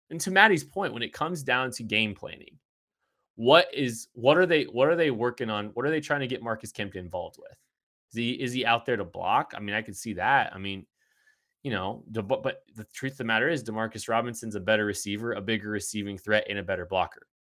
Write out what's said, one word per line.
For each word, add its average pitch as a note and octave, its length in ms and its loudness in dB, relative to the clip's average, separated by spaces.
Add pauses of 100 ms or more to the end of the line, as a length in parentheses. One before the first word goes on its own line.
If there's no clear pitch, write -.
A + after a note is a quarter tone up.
and E3 120 -8
to F#3+ 100 -4
Maddie's F#3+ 320 6
point, F#3 300 -4
when A#2 100 -6
it - 80 -4
comes D#3+ 320 -4
down B2+ 280 0
to A#2+ 120 -8
game G#2+ 320 0
planning, - 420 -14 (800)
what C#3+ 380 6
is, B2 400 -2
what B2+ 240 6
are F3+ 80 6
they, D#3+ 180 4
what B2 240 2
are E3 80 4
they E3 160 2
working A#2+ 380 -2
on? G#2 240 -2
What B2 120 -4
are D3 60 0
they D#3+ 80 0
trying C#3+ 220 -2
to C3 60 -2
get A#2+ 140 -6
Marcus A2+ 300 -6
Kemp G2+ 240 -8
involved F2 420 -8
with? - 200 -20 (540)
Is - 40 -14
he, A#2 160 0
is B2+ 220 -4
he B2+ 120 -2
out A#2 200 4
there B2 100 2
to G2+ 80 0
block? F#2 520 0
I A2+ 40 -10
mean, G#2 160 -4
I A2 60 -2
can A2 120 -10
see G#2+ 200 -8
that. G#2 420 2
I - 20 -14
mean, G2 280 -8 (800)
you C#3 80 -6
know, G2+ 380 -2
the, A2 140 -2
but, C3+ 200 0
but - 200 -4 (120)
the A2 100 -12
truth - 260 -8
of C3+ 80 -12
the B2 60 -6
matter A2+ 240 4
is D#3+ 120 0
DeMarcus A2 460 -6
Robinson's A2+ 480 -2
a G2+ 60 -6
better G#2+ 240 4
receiver, G#2 480 -4
a G2+ 80 -4
bigger G#2+ 280 -2
receiving G2+ 480 -4
threat, G#2+ 320 2
and G2+ 100 -4
a G2 40 -4
better F2+ 220 -4
blocker. F2+ 420 -2 (180)